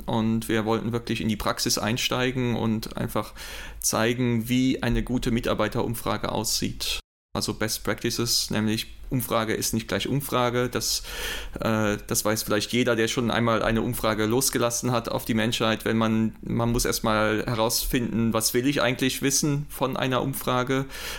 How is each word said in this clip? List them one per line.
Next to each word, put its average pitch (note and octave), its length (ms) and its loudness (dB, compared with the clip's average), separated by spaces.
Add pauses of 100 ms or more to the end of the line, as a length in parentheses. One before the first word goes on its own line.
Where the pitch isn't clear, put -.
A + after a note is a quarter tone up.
Und A2+ 460 0
wir A2 160 2
wollten A2+ 260 0
wirklich A#2 300 -2
in A2+ 60 0
die G#2 80 2
Praxis - 420 0
einsteigen B2 800 0
und A2 420 -2
einfach A2 340 -2 (480)
zeigen, A#2+ 680 2
wie B2+ 320 2
eine A#2 200 2
gute B2 280 0
Mitarbeiterumfrage A2 1000 0
aussieht. - 680 -2 (380)
Also G#2 160 -2
Best - 300 -4
Practices, - 680 -2
nämlich A2 340 0 (240)
Umfrage A2+ 440 0
ist - 200 -2
nicht A2+ 140 -2
gleich G2+ 180 -2
Umfrage. B2 600 0
Das, - 340 -2 (580)
äh, G#2+ 360 2 (100)
das - 180 -2
weiß G#2+ 200 0
vielleicht G#2+ 280 0
jeder, A#2+ 220 2
der A2+ 140 2
schon A#2 240 0
einmal A2+ 320 2
eine A2 180 2
Umfrage A2 440 0
losgelassen A#2+ 680 2
hat A#2 160 0
auf - 160 -4
die A#2 100 -2
Menschheit. A2 500 0
Wenn A2+ 120 2
man, A2 460 2
man A#2 280 0
muss A#2+ 140 2
erstmal G#2+ 600 2
herausfinden, A2+ 880 0
was A2 220 0
will B2 140 2
ich C#3+ 140 2
eigentlich B2+ 380 0
wissen C#3+ 480 2
von C3 280 -2
einer C3 260 0
Umfrage? C3 600 0 (340)